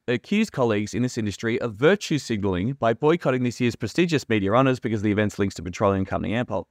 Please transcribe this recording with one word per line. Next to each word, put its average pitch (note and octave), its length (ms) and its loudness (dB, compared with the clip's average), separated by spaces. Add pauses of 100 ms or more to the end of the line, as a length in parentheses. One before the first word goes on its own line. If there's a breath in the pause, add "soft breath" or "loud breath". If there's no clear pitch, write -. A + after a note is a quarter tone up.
accused G3+ 460 0
colleagues G#2+ 400 0
in A2+ 100 0
this B2 140 -4
industry A2 420 -2
of A#2 140 -4
virtue D#3 440 2
signalling G2+ 560 -2
by A#2 200 0
boycotting D3 500 0
this A#2+ 160 -4
year's A#2+ 160 0
prestigious E3 540 -2
media G2+ 240 2
honours C3 260 2
because A2 220 -2
of - 20 -6
the G#2+ 80 2
event's G2+ 260 0
links G2+ 180 -2
to - 60 -12
petroleum G2 440 0
company F2+ 280 -4
Ampol. G#2+ 360 -4